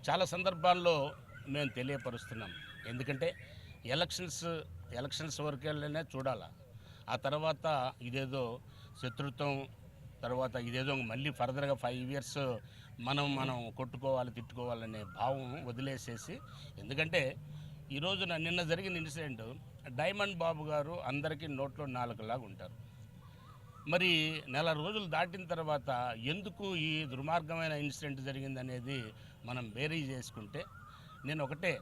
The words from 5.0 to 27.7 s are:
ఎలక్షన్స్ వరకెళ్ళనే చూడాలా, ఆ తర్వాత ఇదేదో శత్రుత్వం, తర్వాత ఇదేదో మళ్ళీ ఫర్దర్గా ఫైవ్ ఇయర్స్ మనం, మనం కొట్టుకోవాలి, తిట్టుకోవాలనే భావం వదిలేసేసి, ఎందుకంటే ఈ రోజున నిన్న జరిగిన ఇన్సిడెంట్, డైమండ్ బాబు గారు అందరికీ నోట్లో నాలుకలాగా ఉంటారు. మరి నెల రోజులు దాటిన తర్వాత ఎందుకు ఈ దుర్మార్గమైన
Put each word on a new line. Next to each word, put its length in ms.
ఎలక్షన్స్ 460
వరకెళ్ళనే 560
చూడాలా, 340
ఆ 120
తర్వాత 420
ఇదేదో 340
శత్రుత్వం, 520
తర్వాత 300
ఇదేదో 240
మళ్ళీ 280
ఫర్దర్గా 360
ఫైవ్ 280
ఇయర్స్ 260
మనం, 200
మనం 160
కొట్టుకోవాలి, 580
తిట్టుకోవాలనే 680
భావం 300
వదిలేసేసి, 640
ఎందుకంటే 400
ఈ 40
రోజున 340
నిన్న 160
జరిగిన 300
ఇన్సిడెంట్, 420
డైమండ్ 460
బాబు 180
గారు 220
అందరికీ 360
నోట్లో 260
నాలుకలాగా 520
ఉంటారు. 260
మరి 180
నెల 140
రోజులు 340
దాటిన 380
తర్వాత 380
ఎందుకు 320
ఈ 20
దుర్మార్గమైన 640